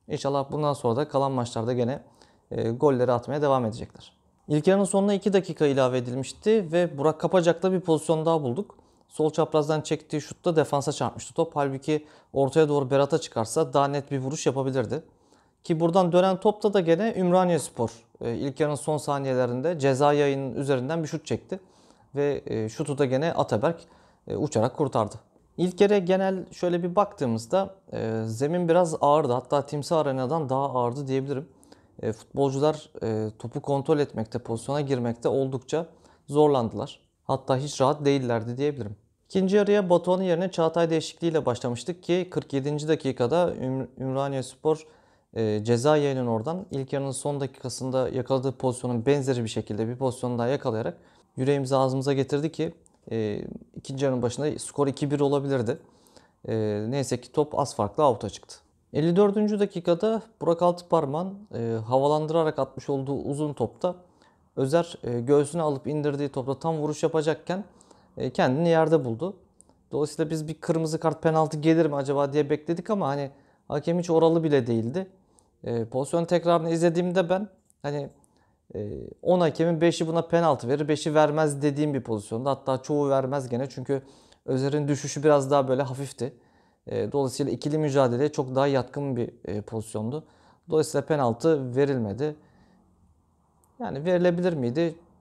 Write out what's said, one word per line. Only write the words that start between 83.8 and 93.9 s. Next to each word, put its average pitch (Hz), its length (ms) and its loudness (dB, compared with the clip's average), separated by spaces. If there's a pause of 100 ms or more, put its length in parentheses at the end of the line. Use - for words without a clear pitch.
Özer'in 139 420 0
düşüşü 143 360 -2
biraz 143 280 4
daha 139 160 4
böyle 131 140 2
hafifti. 131 520 -6 (540)
E, 107 240 -4
dolayısıyla 139 400 -2
ikili 147 260 -2
mücadeleye 139 540 2
çok 131 240 -4
daha 139 120 4
yatkın 135 480 -2
bir, 117 180 -4 (120)
e, 104 160 -4
pozisyondu. 113 640 -8 (460)
Dolayısıyla 147 360 0
penaltı 135 680 2
verilmedi. 135 600 0 (1400)
Yani 165 260 -6